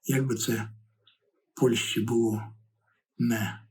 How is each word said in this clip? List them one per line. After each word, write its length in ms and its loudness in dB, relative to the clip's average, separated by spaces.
Як 220 0
би 80 0
це 360 -4
Польщі 480 2
було 420 0
не 540 -2